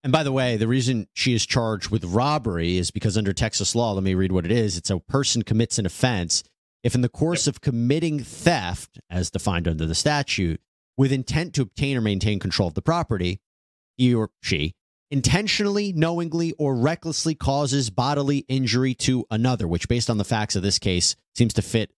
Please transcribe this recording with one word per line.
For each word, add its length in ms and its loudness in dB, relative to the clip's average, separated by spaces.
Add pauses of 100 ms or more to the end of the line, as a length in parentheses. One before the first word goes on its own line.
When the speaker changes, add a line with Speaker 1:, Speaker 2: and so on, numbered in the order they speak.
Speaker 1:
And 80 2
by 100 2
the 100 -2
way, 260 2
the 100 2
reason 460 0
she 180 0
is 140 2
charged 420 -2
with 160 0
robbery 720 0
is 140 0
because 260 -2
under 160 0
Texas 420 -2
law, 180 0
let 120 -2
me 100 2
read 180 2
what 120 2
it 80 0
is. 240 2
It's 140 -6
a 100 0
person 420 -2
commits 360 0
an 80 -2
offense 560 0 (400)
if 120 0
in 60 2
the 80 2
course 380 -2
Speaker 2:
Yep. 80 0
Speaker 1:
of 80 -16
committing 600 0
theft, 840 -2
as 220 -2
defined 360 0
under 200 0
the 80 0
statute, 680 0 (380)
with 120 4
intent 440 -2
to 80 0
obtain 340 -2
or 60 0
maintain 360 0
control 300 -2
of 60 -6
the 80 -4
property, 580 -2 (560)
he 180 4
or 140 0 (140)
she 320 -2 (360)
intentionally, 840 0
knowingly, 640 0
or 180 0
recklessly 580 0
causes 540 0
bodily 500 0 (100)
injury 480 2
to 340 0
another, 360 0
which 220 -2
based 220 0
on 80 0
the 60 0
facts 320 -2
of 60 -2
this 160 0
case 380 0 (180)
seems 200 2
to 80 0
fit 340 -2